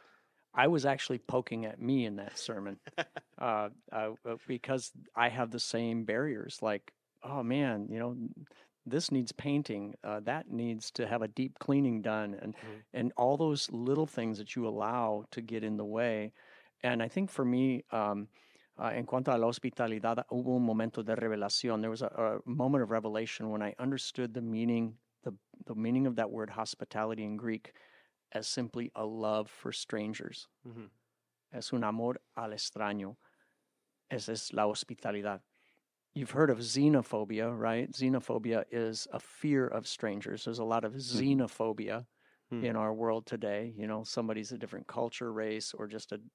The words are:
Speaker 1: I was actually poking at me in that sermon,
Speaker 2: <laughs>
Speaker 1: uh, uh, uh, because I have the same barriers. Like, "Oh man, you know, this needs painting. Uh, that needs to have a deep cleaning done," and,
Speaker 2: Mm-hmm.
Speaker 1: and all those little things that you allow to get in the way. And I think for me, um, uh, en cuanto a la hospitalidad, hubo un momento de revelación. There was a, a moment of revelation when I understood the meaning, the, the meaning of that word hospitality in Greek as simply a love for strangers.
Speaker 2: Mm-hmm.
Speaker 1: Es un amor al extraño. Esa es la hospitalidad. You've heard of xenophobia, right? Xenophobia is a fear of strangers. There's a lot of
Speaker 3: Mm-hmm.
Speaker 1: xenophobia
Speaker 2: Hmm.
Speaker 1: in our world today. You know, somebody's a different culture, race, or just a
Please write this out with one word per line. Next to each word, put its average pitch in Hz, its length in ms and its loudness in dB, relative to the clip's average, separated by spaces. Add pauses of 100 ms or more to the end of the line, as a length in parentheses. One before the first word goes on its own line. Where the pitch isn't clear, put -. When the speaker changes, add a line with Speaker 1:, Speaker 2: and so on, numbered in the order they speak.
(540)
Speaker 1:
I 131 140 8
was 147 180 4
actually 131 320 0
poking 113 480 -2
at 107 140 -8
me 123 260 2
in 101 100 -4
that 101 220 -8
sermon, 101 400 -6 (180)
Speaker 2:
<laughs> - 420 -6
Speaker 1:
uh, 107 300 0 (240)
uh, 110 180 -2 (140)
uh, 117 120 -6 (120)
because 131 440 -2 (220)
I 120 140 6
have 117 220 0
the 117 100 -4
same 117 440 0
barriers. 110 580 -2
Like, 107 300 0 (300)
"Oh 131 200 -4
man, 120 480 2
you 113 80 -4
know, 123 180 -2 (680)
this 143 260 0
needs 131 220 2
painting. 120 600 -2 (100)
Uh, 104 160 -2
that 123 300 -4
needs 117 420 -2
to 117 140 -2
have 113 160 0
a 110 60 -2
deep 131 300 -4
cleaning 135 440 4
done," 107 320 0
and, 107 200 -8
Speaker 2:
Mm-hmm. 107 240 -14 (140)
Speaker 1:
and 123 240 0
all 131 220 4
those 151 340 2
little 135 340 2
things 113 320 -2
that 104 160 -10
you 117 140 0
allow 107 640 0
to 120 100 -8
get 113 240 -4
in 107 140 0
the 107 80 -2
way. 110 460 0 (500)
And 120 200 2
I 113 60 0
think 190 220 0
for 135 160 0
me, 127 440 4
um, 104 380 0 (500)
uh, 117 160 0
en 117 120 -2
cuanto 131 280 2
a 117 40 4
la 113 80 6
hospitalidad, 117 840 0
hubo 127 260 2
un 123 100 6
momento 113 360 2
de 110 140 2
revelación. 110 640 0
There 113 100 0
was 113 120 -4
a, 110 440 0
a - 20 -10
moment 131 340 4
of 104 80 0
revelation 110 600 0
when 107 120 0
I 104 160 -2
understood 127 560 -2
the 123 80 -4
meaning, 113 540 2 (280)
the, 117 80 -4 (340)
the 117 80 -8
meaning 120 320 2
of 120 100 0
that 110 140 0
word 107 200 -6
hospitality 110 760 -4
in 107 140 -4
Greek 110 340 -4 (600)
as - 140 -4
simply 120 480 -4
a 110 80 -2
love 107 460 0
for - 220 -8
strangers. - 760 -6 (180)
Speaker 2:
Mm-hmm. 113 200 -14 (680)
Speaker 1:
Es 117 220 -6
un 117 100 2
amor 117 320 0 (180)
al 113 180 -4
extraño. 104 640 -4 (920)
Esa 113 220 -4
es - 220 -6
la 107 100 4
hospitalidad. 104 760 -2 (720)
You've 135 160 -4
heard 147 200 6
of 113 80 4
xenophobia, 117 960 4
right? 113 360 0
Xenophobia 120 800 2
is 113 420 -2
a 113 80 -4
fear 135 460 2
of 113 200 -2
strangers. 107 600 -4
There's 117 120 -4
a 113 60 0
lot 113 200 2
of 110 100 -2
Speaker 3:
Mm-hmm. 135 480 4
Speaker 1:
xenophobia 107 640 -2 (440)
Speaker 2:
Hmm. 120 140 -2
Speaker 1:
in 117 120 2
our 110 180 2
world 113 320 0
today. 110 500 -2
You 104 100 -4
know, 110 180 -2
somebody's 110 480 -2
a 117 60 -8
different 98 280 -10
culture, 120 460 -2
race, 110 420 -2
or 107 120 -6
just 107 260 -8
a 107 80 -6 (140)